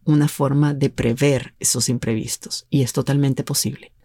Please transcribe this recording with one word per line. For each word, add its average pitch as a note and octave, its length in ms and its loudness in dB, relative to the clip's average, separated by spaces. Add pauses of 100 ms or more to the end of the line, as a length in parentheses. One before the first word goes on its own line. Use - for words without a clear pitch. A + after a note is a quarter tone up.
una D3 240 4
forma C#3+ 460 2
de C#3 160 0
prever B2+ 680 0
esos - 300 -2
imprevistos - 800 -4
y C#3 140 2
es - 100 -4
totalmente C#3 500 0
posible. - 480 -6 (140)